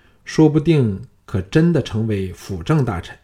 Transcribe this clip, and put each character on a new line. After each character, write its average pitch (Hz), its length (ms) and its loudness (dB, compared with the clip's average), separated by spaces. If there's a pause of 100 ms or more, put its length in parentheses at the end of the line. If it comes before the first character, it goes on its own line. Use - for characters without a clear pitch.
(240)
说 - 240 4
不 147 100 2
定 143 440 2 (240)
可 98 160 -4
真 165 320 2
的 139 100 0
成 110 240 -4
为 98 240 -4
辅 87 320 -12
政 151 220 0
大 92 160 -4
臣。 - 220 -20